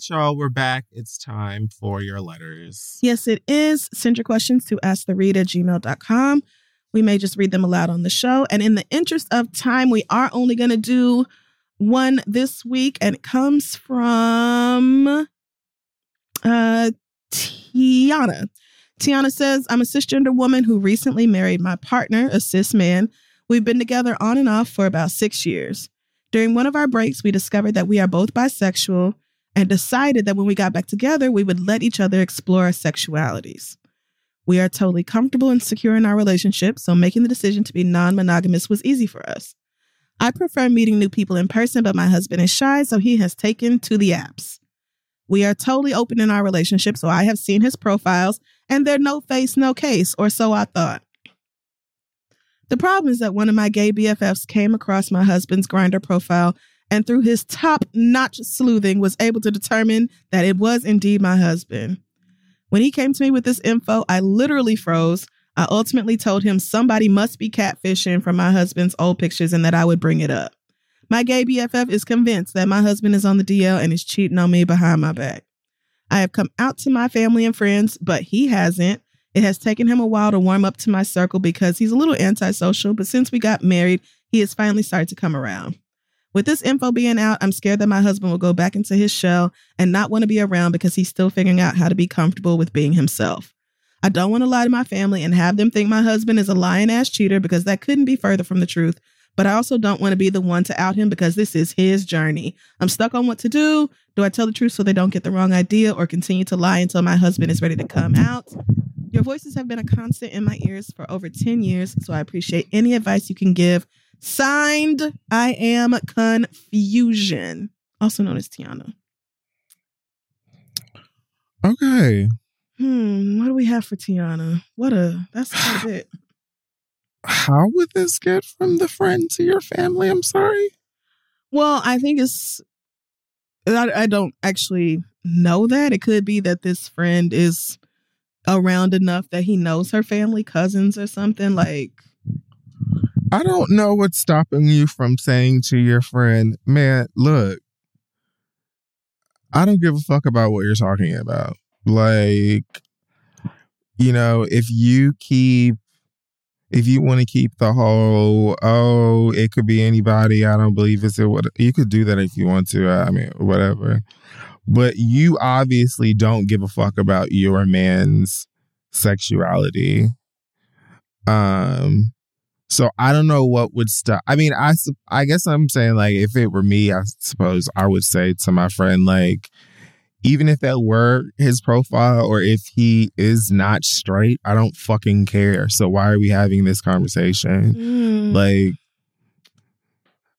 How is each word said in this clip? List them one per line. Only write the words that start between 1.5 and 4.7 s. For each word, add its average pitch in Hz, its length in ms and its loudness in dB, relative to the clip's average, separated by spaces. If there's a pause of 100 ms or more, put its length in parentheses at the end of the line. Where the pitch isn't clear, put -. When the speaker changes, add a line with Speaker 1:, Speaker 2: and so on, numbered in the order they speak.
Speaker 1:
for 101 340 -8
your 98 180 -10
letters. 87 840 -18
Speaker 2:
Yes, 240 240 -2
it 220 200 -4
is. 302 460 -2
Send 233 240 -2
your 233 60 -6
questions 247 420 -2
to 214 160 -6